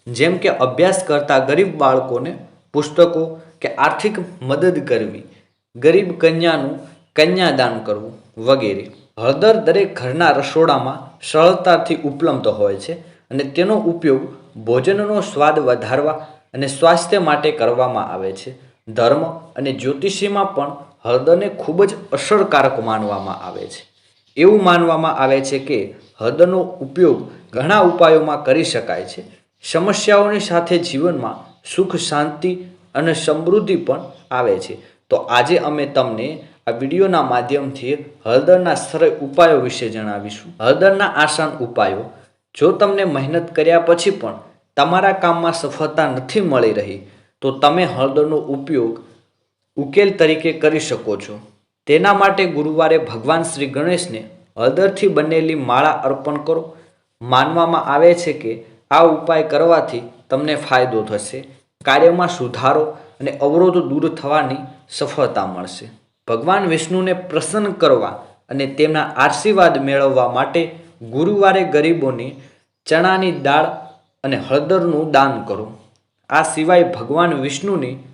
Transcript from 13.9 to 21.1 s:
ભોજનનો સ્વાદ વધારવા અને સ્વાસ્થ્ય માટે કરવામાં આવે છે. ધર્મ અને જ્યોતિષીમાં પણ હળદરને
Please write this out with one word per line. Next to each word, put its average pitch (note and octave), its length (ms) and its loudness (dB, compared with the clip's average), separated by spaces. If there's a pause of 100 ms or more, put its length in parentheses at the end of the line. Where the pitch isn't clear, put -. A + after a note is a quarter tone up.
ભોજનનો G3 560 0
સ્વાદ D#3 380 2
વધારવા B2+ 540 0 (420)
અને C3+ 120 -4
સ્વાસ્થ્ય F3 520 2
માટે D3+ 320 2
કરવામાં A#2+ 640 0
આવે F#2+ 200 -6
છે. - 180 -14 (380)
ધર્મ A#2+ 340 2 (340)
અને C#3 160 -4
જ્યોતિષીમાં F#3+ 800 -4
પણ C#3+ 220 -6 (280)
હળદરને D3 440 2